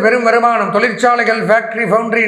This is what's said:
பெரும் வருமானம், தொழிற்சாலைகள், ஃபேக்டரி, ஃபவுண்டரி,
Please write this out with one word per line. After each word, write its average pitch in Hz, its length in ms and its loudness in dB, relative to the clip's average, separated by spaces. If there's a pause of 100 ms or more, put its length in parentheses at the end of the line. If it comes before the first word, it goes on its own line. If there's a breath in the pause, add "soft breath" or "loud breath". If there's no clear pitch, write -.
பெரும் 233 240 2
வருமானம், 226 460 0
தொழிற்சாலைகள், 226 720 0
ஃபேக்டரி, 220 420 0
ஃபவுண்டரி, 226 380 0